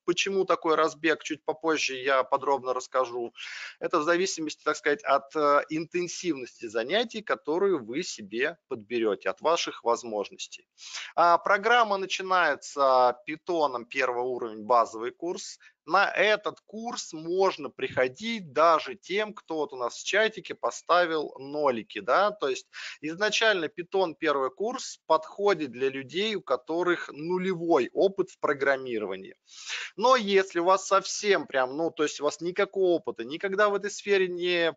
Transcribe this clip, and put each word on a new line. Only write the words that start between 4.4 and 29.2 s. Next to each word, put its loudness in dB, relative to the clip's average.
так 0
сказать, 0
от, 0
э, 4
интенсивности -6
занятий, -2
которую 0
вы -6
себе -6
подберете, -2
от -10
ваших 0
возможностей. -4
А, 6
программа 2
начинается 2
Питоном, -2
первый -2
уровень, -6
базовый 2
курс. -10
На 2
этот 0
курс -12
можно -2
приходить -4
даже 4
тем, -4
кто -8
вот -4
у -12
нас -4
в -14
чатике -2
поставил 0
нолики, -2
да, 2
то -4
есть -6
изначально 0
Python -2
первый 2
курс -8
подходит 0
для -2
людей, -4
у -6
которых -2
нулевой 0
опыт 0
в -20
программировании. -2